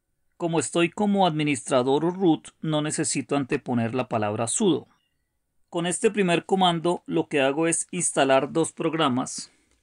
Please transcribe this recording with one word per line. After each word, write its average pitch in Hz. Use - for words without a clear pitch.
Como 165
estoy 170
como 202
administrador 147
o 170
root, 180
no 156
necesito 147
anteponer 123
la 127
palabra 110
sudo. 170
Con 170
este 180
primer 180
comando 175
lo 165
que 147
hago 139
es 165
instalar 143
dos 160
programas, 147